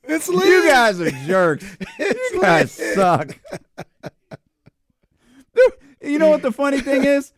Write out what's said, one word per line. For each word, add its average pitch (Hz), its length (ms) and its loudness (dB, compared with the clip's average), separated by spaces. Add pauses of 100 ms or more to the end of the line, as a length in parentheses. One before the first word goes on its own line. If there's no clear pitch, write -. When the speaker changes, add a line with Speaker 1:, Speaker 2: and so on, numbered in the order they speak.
Speaker 1:
It's 311 200 -4
Speaker 2:
You 359 100 -2
Speaker 1:
lit. 359 340 4
Speaker 2:
guys 226 300 2
are 156 100 -2
jerks. 160 540 -2 (160)
Speaker 1:
<laughs> - 180 -14
It's 494 340 -4
Speaker 2:
You 359 80 -2
guys 175 380 0
Speaker 1:
lit. - 160 -6
Speaker 2:
suck. 170 420 0 (2250)
Dude, 494 160 6 (300)
you 294 180 -4
know 320 100 4
what 302 120 2
the 262 100 -2
funny 277 300 -2
thing 269 220 0
is? 277 340 -2